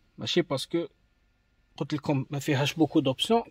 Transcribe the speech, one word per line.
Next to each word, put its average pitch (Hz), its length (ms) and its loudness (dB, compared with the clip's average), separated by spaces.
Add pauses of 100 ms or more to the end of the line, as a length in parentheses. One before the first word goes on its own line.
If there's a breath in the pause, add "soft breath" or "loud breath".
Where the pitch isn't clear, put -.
(180)
ماشي 165 240 0
باسكو 151 440 -4 (920)
قلت 156 180 -4
لكم 139 360 -2
ما 143 80 -6
فيهاش 139 360 0
بوكو 160 260 4
دوبسيون 147 500 0